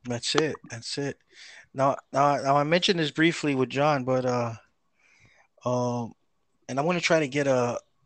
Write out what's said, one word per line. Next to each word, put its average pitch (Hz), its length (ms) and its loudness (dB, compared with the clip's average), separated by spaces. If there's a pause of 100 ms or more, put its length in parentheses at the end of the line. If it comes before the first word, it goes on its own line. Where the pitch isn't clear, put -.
That's 120 300 -4
it. 147 200 2 (140)
That's - 280 -10
it. 143 200 -6 (560)
Now, 135 240 0 (160)
now, 143 240 2
now 135 200 2
I 143 60 2
mentioned 175 360 2
this 147 120 -2
briefly 156 440 0
with 127 140 0
John, 139 340 0
but, 127 220 0
uh, 120 280 -2 (1120)
um, 123 480 -2 (560)
and 127 100 -4
I 143 40 -2
wanna 175 180 0
try 160 180 4
to 151 80 0
get 139 200 -2
a, 123 320 2 (260)